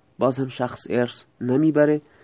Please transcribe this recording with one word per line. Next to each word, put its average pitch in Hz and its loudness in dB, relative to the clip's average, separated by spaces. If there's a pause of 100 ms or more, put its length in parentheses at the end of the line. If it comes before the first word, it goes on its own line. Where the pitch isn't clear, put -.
(200)
باز 127 0
هم 135 -4
شخص 123 -8
ارث 120 -2 (180)
نمیبره. 147 2 (220)